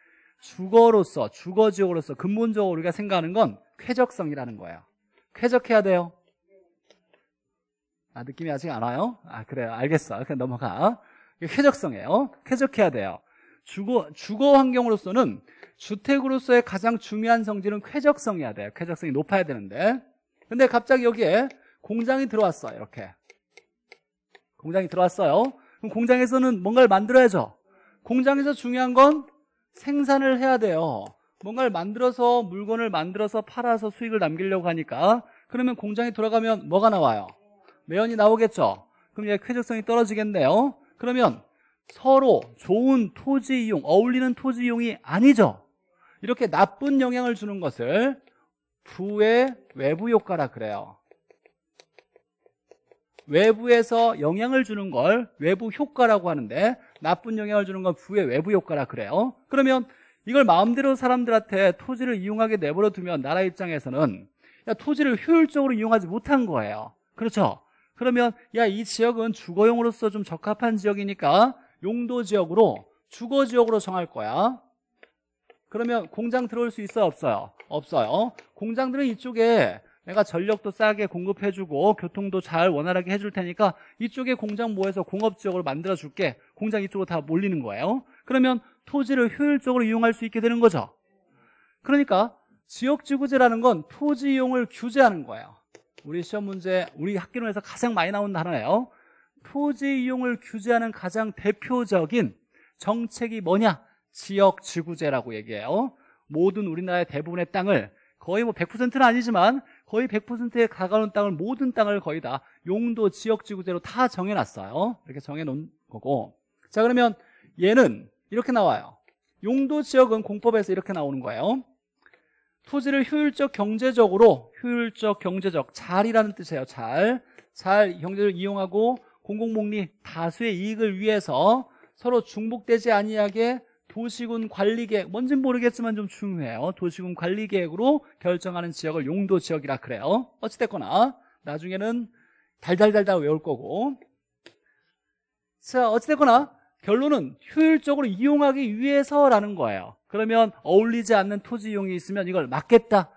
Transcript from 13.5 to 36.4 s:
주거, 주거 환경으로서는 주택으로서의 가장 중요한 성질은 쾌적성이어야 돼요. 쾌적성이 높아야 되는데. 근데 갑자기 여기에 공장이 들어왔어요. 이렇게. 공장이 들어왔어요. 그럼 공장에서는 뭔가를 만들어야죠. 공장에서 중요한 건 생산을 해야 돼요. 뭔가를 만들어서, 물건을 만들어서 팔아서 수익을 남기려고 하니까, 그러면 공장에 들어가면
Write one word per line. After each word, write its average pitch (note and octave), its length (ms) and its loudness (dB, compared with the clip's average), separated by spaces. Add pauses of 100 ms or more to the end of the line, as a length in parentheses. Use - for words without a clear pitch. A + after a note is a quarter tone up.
주거, G3+ 480 -4
주거 C4+ 440 4
환경으로서는 A#3+ 840 0 (340)
주택으로서의 C4 840 0
가장 A3+ 360 -4
중요한 A3+ 460 0
성질은 G#3 380 -6
쾌적성이어야 A3+ 720 -2
돼요. G#2 200 -12
쾌적성이 E3+ 380 -8
높아야 D#3 320 0
되는데. C#3+ 580 -4 (460)
근데 B3 180 4
갑자기 A#3+ 380 2
여기에 A3+ 460 2 (320)
공장이 A#3 460 -2
들어왔어요. F3+ 500 -2
이렇게. G#2 360 -16 (1400)
공장이 F3 320 -4
들어왔어요. F3+ 640 2 (280)
그럼 A3 120 -10
공장에서는 B3 720 2
뭔가를 A#3 240 6
만들어야죠. G3+ 720 4 (460)
공장에서 C#4 500 0
중요한 B3 400 -4
건 C#4 340 6 (460)
생산을 C#4 640 0
해야 C4 180 2
돼요. D#3+ 460 -2 (400)
뭔가를 A#3 260 -2
만들어서, A#3+ 760 0
물건을 G#3 460 -6
만들어서 G3 520 -4
팔아서 A3+ 480 -2
수익을 A3 300 -6
남기려고 F3+ 500 -2
하니까, E3 540 0 (240)
그러면 B3 280 -4
공장에 A3 360 -6
들어가면 A3 580 -2